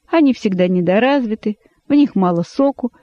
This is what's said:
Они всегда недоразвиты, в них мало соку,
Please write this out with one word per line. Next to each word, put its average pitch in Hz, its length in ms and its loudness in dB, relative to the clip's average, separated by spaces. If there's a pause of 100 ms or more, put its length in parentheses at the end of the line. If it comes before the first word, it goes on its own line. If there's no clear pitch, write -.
(120)
Они 294 220 2
всегда 185 340 -2
недоразвиты, 214 920 -2 (300)
в 285 60 0
них 285 220 2
мало 180 280 0
соку, 269 480 -4 (120)